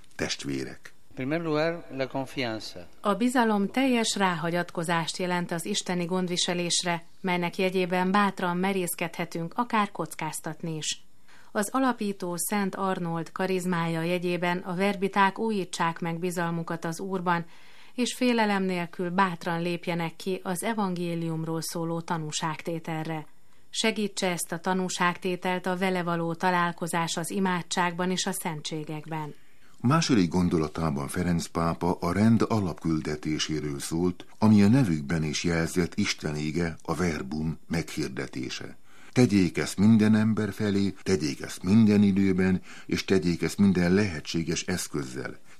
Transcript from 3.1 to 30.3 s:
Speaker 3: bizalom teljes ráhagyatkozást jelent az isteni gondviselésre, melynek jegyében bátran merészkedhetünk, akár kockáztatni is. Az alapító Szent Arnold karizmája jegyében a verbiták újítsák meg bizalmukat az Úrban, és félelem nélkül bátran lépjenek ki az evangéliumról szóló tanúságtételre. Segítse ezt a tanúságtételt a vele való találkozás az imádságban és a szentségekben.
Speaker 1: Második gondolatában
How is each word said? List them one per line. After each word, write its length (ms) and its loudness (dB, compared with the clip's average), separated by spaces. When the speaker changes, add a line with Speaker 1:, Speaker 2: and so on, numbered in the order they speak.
Speaker 3:
bizalom 560 2
teljes 460 2
ráhagyatkozást 1000 0
jelent 340 -2
az 140 -4
isteni 400 -2
gondviselésre, 1040 0
melynek 380 0
jegyében 520 2
bátran 460 2
merészkedhetünk, 1000 -2
akár 360 0
kockáztatni 840 -6
is. 260 -6
Az 200 -2
alapító 640 -2
Szent 380 -2
Arnold 580 -2
karizmája 720 0
jegyében 560 0
a 160 -6
verbiták 640 2
újítsák 600 0
meg 200 -2
bizalmukat 680 -2
az 160 -4
Úrban, 440 0
és 200 -2
félelem 480 2
nélkül 480 -2
bátran 520 0
lépjenek 540 -2
ki 260 -4
az 200 -4
evangéliumról 1000 -2
szóló 380 -4
tanúságtételre. 1300 -4
Segítse 600 0
ezt 220 -4
a 60 -2
tanúságtételt 1080 0
a 100 0
vele 260 0
való 320 0
találkozás 840 0
az 140 -4
imádságban 800 0
és 160 -2
a 60 0
szentségekben. 1000 -6
Speaker 1:
Második 480 6
gondolatában 800 0